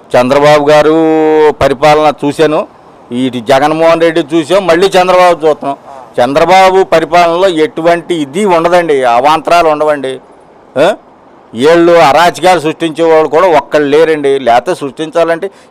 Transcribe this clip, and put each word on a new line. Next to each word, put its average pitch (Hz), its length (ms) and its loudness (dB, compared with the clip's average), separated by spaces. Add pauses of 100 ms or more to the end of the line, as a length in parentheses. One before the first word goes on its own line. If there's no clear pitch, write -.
(160)
చంద్రబాబు 143 540 2
గారు 151 240 2 (580)
పరిపాలన 147 600 0 (120)
చూశాను. 151 420 -2 (440)
ఇటు 127 260 -6
జగన్మోహన్ 156 640 0
రెడ్డి 160 340 -2
చూసాం, 170 320 -2
మళ్ళీ 170 200 0
చంద్రబాబు 180 600 2
చూస్తున్నాం. 147 300 -4 (460)
చంద్రబాబు 185 600 2
పరిపాలనలో 170 640 0
ఎటువంటి 165 680 -2
ఇది 151 300 -6
ఉండదండి, 170 580 0
అవాంతరాలు 156 640 0
ఉండవండి. 147 520 -2 (580)
ఆ? 185 180 0 (580)
వీళ్ళు 170 380 2
అరాచకాలు 165 680 2
సృష్టించే 160 540 -2
వాళ్ళు 156 160 2
కూడా 160 180 0
ఒక్కళ్ళు 147 500 0
లేరండి, 151 420 0
లేకపోతే 135 400 -2
సృష్టించాలంటే 165 720 -6 (200)